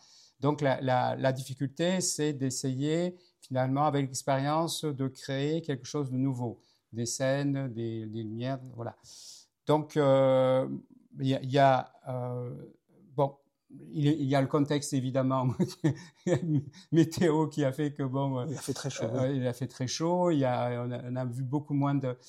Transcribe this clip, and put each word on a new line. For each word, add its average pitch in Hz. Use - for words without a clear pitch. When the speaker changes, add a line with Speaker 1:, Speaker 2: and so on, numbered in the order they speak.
Speaker 1:
Donc, 143
la, 135
la, 123
la 131
difficulté, 139
c'est 151
d'essayer, 143
finalement, 131
avec 139
l'expérience, 143
de 135
créer 143
quelque 131
chose 143
de 127
nouveau. 127
Des 117
scènes, 135
des, 113
des 110
lumières, 120
voilà. 113
Donc, 151
euh, 135
il 135
y 135
a, 131
il 131
y 139
a, 135
euh, 123
bon, 139
il 151
est, 151
il 143
y 135
a 139
le 135
contexte, 143
évidemment, 131
<laughs> 160
météo 160
qui 147
a 131
fait 147
que, 147
bon, 135
Speaker 2:
Il 143
a -
fait -
très -
chaud, -
Speaker 1:
euh, 127
Speaker 2:
oui. 139
Speaker 1:
il 127
a 120
fait 127
très -
chaud. 175
Il 151
y 131
a, 123
on 123
a, 123
on 123
a 127
vu 123
beaucoup 143
moins 139
de, 135